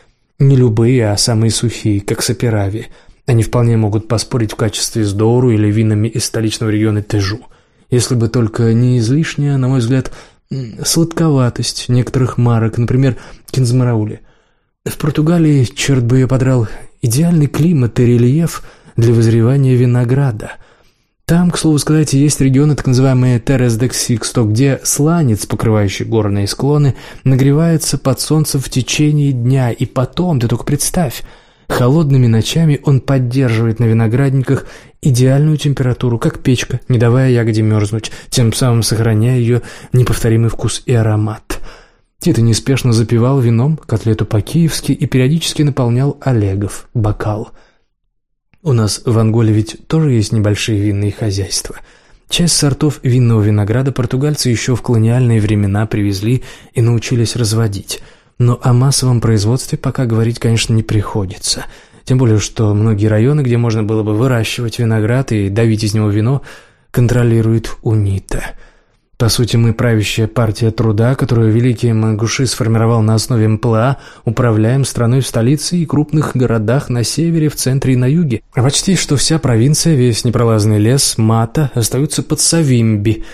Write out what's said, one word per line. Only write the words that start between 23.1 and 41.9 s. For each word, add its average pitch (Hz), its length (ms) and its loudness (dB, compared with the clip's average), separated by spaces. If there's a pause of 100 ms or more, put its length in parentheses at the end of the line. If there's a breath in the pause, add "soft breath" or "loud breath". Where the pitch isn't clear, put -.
Террас 123 380 0
де 123 100 0
Ксиксто, - 560 -2
где 120 400 2
сланец, 147 640 0
покрывающий 107 580 -2
горные 104 440 -2
склоны, 143 480 0 (260 loud breath)
нагревается 147 760 2
под - 240 -2
солнцем 151 400 0
в - 80 -8
течение 147 640 0
дня, 123 400 0
и 113 160 -4
потом, 143 540 -2
ты 117 80 0
только 120 160 -4
представь, 147 580 -4 (460 loud breath)
холодными 135 580 2
ночами 135 560 2
он 139 180 2
поддерживает 120 800 0
на 117 60 0
виноградниках 127 840 0 (360 loud breath)
идеальную 139 540 2
температуру, 127 640 -2
как - 220 -4
печка, 123 480 -2
не 123 100 2
давая 123 320 2
ягоде 113 320 2
мёрзнуть, 107 480 -2 (180 loud breath)
тем 117 240 0
самым 117 300 0
сохраняя 113 560 0
её 120 220 0 (320 loud breath)
неповторимый 117 580 2
вкус - 360 -6
и 135 60 -2
аромат. 107 680 -2 (580 loud breath)